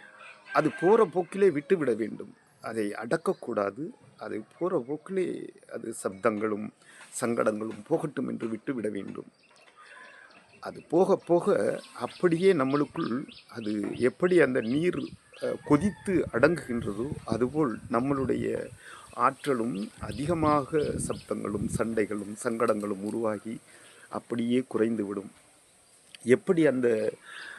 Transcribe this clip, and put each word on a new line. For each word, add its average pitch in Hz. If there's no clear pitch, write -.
அது 151
போற 214
போக்கிலே 185
விட்டுவிட 143
வேண்டும். 104
அதை 110
அடக்கக்கூடாது. 120
அதை 107
போற 170
போக்கிலே 170
அது 113
சப்தங்களும் 107
சங்கடங்களும் 110
போகட்டும் 143
என்று 113
விட்டுவிட 110
வேண்டும். 98
அது 87
போக 180
போக 165
அப்படியே 170
நம்மளுக்குள் 143
அது 104
எப்படி 175
அந்த 131
நீர், 147
அ, 120
கொதித்து 160
அடங்குகின்றதோ, 117
அதுபோல் 123
நம்மளுடைய 120
ஆற்றலும் 131
அதிகமாக 151
சப்தங்களும் 107
சண்டைகளும் 107
சங்கடங்களும் 107
உருவாகி 110
அப்படியே 120
குறைந்துவிடும். 104
எப்படி 151
அந்த 120